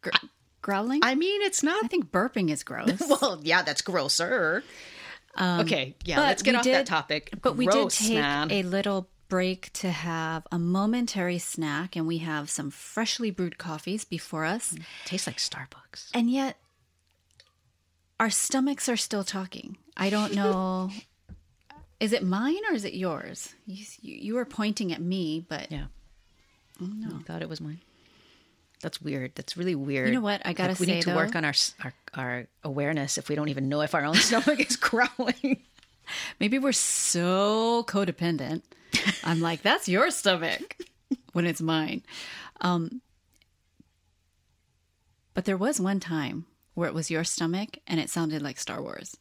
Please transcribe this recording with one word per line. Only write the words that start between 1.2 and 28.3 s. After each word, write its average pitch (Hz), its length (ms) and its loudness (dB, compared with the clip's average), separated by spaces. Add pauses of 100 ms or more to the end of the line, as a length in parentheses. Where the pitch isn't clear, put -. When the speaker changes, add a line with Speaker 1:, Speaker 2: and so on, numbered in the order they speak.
Speaker 2:
it's 392 200 0
not 349 220 2
Speaker 1:
I - 20 -4
think 285 240 0
burping 196 380 2
is 147 140 -2
gross. 151 420 0
Speaker 2:
<laughs> - 20 -4
Well, 247 360 2
yeah, 165 180 6
that's 151 200 -2
grosser. 175 840 2 (720)
Speaker 1:
Um, 180 260 4
Speaker 2:
Okay, 151 420 0
yeah, 160 140 0
Speaker 1:
but 294 60 6
Speaker 2:
let's 269 180 4
get 202 120 4
Speaker 1:
we 233 40 4
Speaker 2:
off - 80 2
Speaker 1:
did, 254 80 6
Speaker 2:
that 262 140 4
topic. 156 420 0 (120)
Speaker 1:
but - 140 4
we 151 120 4
Speaker 2:
Gross, 196 300 4
Speaker 1:
did 214 100 2
take 226 120 4
Speaker 2:
man. 147 320 2
Speaker 1:
a 196 120 2
little 196 440 0 (220)
break 185 440 0
to - 180 -2
have 160 600 -2
a 175 80 0
momentary 190 800 2
snack, 160 580 -4
and 165 120 0
we 165 100 0
have 151 320 -4
some 143 220 -4
freshly - 600 -2
brewed 180 260 -4
coffees 175 460 -6
before 160 400 -6
us. 185 300 -2
Speaker 2:
Mm, 165 100 -10 (220)
tastes - 220 -4
like - 100 -6
Starbucks. - 760 -10
Speaker 1:
And 233 160 4
yet, 269 280 0 (1600)
our 220 120 2
stomachs 269 580 0
are 233 80 2
still 202 260 -2
talking. - 540 -8 (200)
I 190 120 0
don't 208 260 0
know. 185 540 2 (500)
Speaker 2:
<laughs> - 640 -20
Speaker 1:
Is 214 100 2
it 233 100 2
mine 220 380 2 (100)
or 330 60 2
is 208 80 -2
it 190 100 -6
yours? - 600 -6 (100)
You, 202 200 -12 (160)
you, - 140 -14
you 208 200 -6
were 247 80 0
pointing 214 480 -2
at 156 80 -4
me, 170 480 -2
but - 240 -8
Speaker 2:
Yeah. 143 140 -6 (920)
Speaker 1:
I 180 80 -10
don't 208 160 -6
know. 220 180 -8
Speaker 2:
I 160 60 -12
thought 165 180 -10
it 160 60 -8
was 160 140 -10
mine. 156 180 -10 (1000)